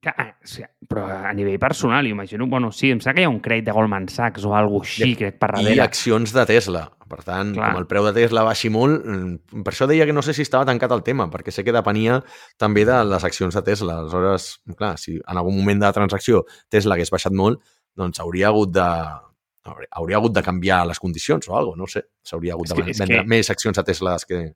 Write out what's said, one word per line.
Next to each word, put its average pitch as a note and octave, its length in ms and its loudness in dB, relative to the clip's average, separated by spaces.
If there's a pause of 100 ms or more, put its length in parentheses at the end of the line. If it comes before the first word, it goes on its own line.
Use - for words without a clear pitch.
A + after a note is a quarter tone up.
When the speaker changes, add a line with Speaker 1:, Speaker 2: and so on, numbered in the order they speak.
Speaker 1:
Que, D#3 160 -4
eh, A2+ 140 -4 (100)
sí, - 200 -16 (260)
però G2 180 -4
a G2 240 -6
nivell G2+ 300 -2
personal, C3+ 480 0
imagino, G#2 420 -6
bueno, B2 240 -2
sí, C3+ 160 0
em A#2 80 2
sembla C3 160 -2
que F3+ 80 2
hi E3+ 60 4
ha - 20 -
un A2+ 80 -2
crèdit A2+ 300 -2
de - 20 -2
Goldman G#2 400 0
Sachs A2+ 320 -4
o G#2 100 0
alguna G#2 300 2
així, A#2+ 300 0
Speaker 2:
I, - 20 0
Speaker 1:
crec, G2+ 240 -4
per G#2 140 0
Speaker 2:
i G2+ 100 -2
Speaker 1:
darrere. A2 220 4
Speaker 2:
accions A2+ 500 0
de B2 140 6
Tesla. G2+ 320 4 (260)
Per C#2+ 160 -16
tant, G2 320 -4
Speaker 1:
Clar. G#2+ 160 0
Speaker 2:
com F#2+ 80 -2
el F2 80 -4
preu G2+ 220 2
de - 80 0
Tesla A2+ 260 4
baixi A2 300 0
molt, C3+ 320 2
mm, F#2+ 580 -8
per F#2 80 -4
això C3 160 0
deia D#3 220 4
que - 20 2
no D3 140 2
sé D3+ 80 -2
si D3 80 -2
estava C3+ 240 2
tancat B2 260 0
el A2 120 0
tema, A#2 280 -2
perquè - 240 -10
sé G2+ 80 -6
que A2+ 80 0
depenia A2+ 460 2 (400)
també G#2+ 260 4
de B2 220 6
les F#2+ 180 0
accions F2+ 320 -2
de G2+ 60 0
Tesla. F#2+ 400 -2
Aleshores, F#2 580 -2 (160)
clar, G2 220 -4
si - 180 -10
en F2+ 220 -8
algun F2+ 180 -2
moment G2+ 240 2
de G#2 60 2
la G2+ 80 4
transacció G2+ 500 2 (240)
Tesla G2+ 280 2
hagués E2+ 180 -2
baixat F#2 180 -2
molt, G2 300 2 (340)
doncs F2+ 240 -6
hauria F2+ 300 0
hagut G#2+ 240 2
de, F2+ 160 4 (760)
hauria, - 280 -18
hauria E2+ 260 -2
hagut A2+ 160 2
de F#2+ 100 2
canviar F2+ 420 2
les E2+ 140 -6
condicions F#2+ 480 -2
o F#2 80 -4
alguna F2+ 220 -2
cosa, - 0 -
no F2+ 60 -8
ho F#2+ 40 -10
sé. - 160 -8 (180)
S'hauria E2+ 360 -8
hagut E2+ 80 -6
Speaker 1:
És E2 60 -6
Speaker 2:
de F2 40 -2
Speaker 1:
que, - 60 0
Speaker 2:
ven-, F2 100 -4
Speaker 1:
és G#2+ 80 -6
Speaker 2:
vendre F#2+ 240 2
Speaker 1:
que G#2+ 60 -6
Speaker 2:
més A2+ 200 4
accions G#2+ 280 -2
a F#2+ 60 0
Tesla F2+ 340 -2 (100)
que E2+ 280 -6